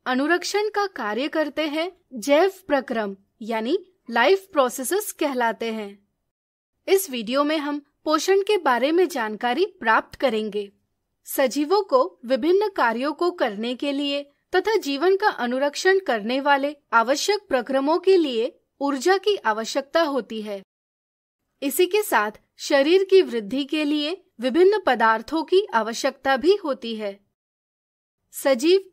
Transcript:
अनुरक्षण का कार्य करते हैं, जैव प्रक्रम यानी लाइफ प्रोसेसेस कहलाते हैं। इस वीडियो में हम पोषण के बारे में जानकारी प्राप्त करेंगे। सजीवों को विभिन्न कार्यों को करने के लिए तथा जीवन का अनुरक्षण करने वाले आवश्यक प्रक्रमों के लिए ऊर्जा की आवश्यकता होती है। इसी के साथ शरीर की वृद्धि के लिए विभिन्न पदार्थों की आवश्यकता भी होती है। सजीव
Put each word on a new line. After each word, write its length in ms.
अनुरक्षण 640
का 180
कार्य 420
करते 340
हैं, 300
जैव 380
प्रक्रम 500
यानी 440
लाइफ 420
प्रोसेसेस 600
कहलाते 600
हैं। 360
इस 220
वीडियो 340
में 140
हम 240
पोषण 380
के 160
बारे 340
में 160
जानकारी 580
प्राप्त 480
करेंगे। 580
सजीवों 580
को 420
विभिन्न 440
कार्यों 440
को 180
करने 440
के 180
लिए 300
तथा 220
जीवन 400
का 120
अनुरक्षण 680
करने 420
वाले 360
आवश्यक 560
प्रक्रमों 500
के 180
लिए 440
ऊर्जा 380
की 180
आवश्यकता 640
होती 400
है। 200
इसी 240
के 160
साथ 300
शरीर 480
की 180
वृद्धि 420
के 200
लिए 400
विभिन्न 460
पदार्थों 560
की 320
आवश्यकता 600
भी 200
होती 400
है। 240
सजीव 600